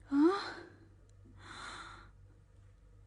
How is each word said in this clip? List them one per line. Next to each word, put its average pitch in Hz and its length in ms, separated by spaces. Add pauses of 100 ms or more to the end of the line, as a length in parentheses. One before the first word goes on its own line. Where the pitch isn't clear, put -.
(120)
"हं?" 294 160 (2750)